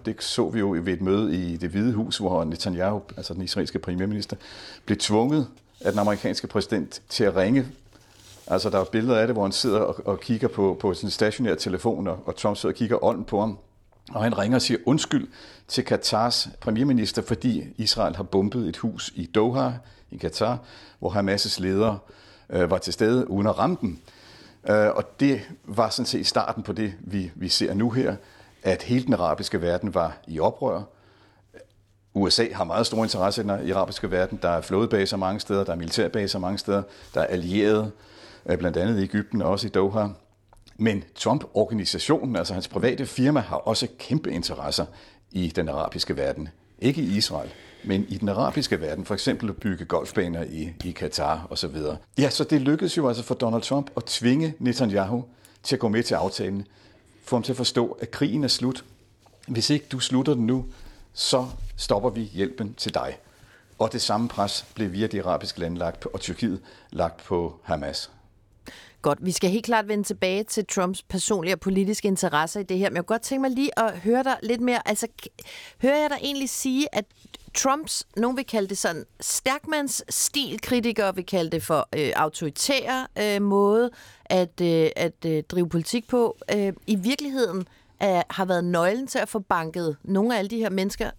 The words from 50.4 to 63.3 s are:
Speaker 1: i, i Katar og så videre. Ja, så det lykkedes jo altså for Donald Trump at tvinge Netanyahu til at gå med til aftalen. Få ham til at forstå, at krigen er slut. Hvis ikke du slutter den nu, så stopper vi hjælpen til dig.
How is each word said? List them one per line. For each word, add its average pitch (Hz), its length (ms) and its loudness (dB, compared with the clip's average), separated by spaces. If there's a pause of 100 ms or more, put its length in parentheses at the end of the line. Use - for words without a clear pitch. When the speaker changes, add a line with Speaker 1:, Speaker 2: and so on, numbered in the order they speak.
Speaker 1:
i, 78 300 -8 (120)
i 90 60 -6
Katar 78 580 -2
og - 80 -8
så 90 100 -4
videre. 76 300 -6 (200)
Ja, 135 120 4
så - 140 0
det 143 180 2
lykkedes 151 360 2
jo 151 100 2
altså 120 160 0
for 127 120 -2
Donald 117 260 0
Trump 139 360 -2
at - 80 -6
tvinge 143 540 2
Netanyahu 117 640 0 (380)
til - 120 0
at 127 40 0
gå 120 80 0
med 113 160 2
til 117 120 0
aftalen. 95 520 -2 (580)
Få - 100 -2
ham 117 80 2
til 131 100 -2
at 123 40 -6
forstå, 120 440 0
at - 100 -10
krigen 143 320 0
er 131 40 0
slut. 127 360 0 (640)
Hvis 113 220 -2
ikke 147 220 2
du 131 80 -4
slutter 131 340 2
den 120 120 2
nu, 127 200 2 (480)
så - 320 2 (320)
stopper 107 320 0
vi 113 120 -6
hjælpen 101 520 -4
til - 200 -6
dig. 65 240 -4 (600)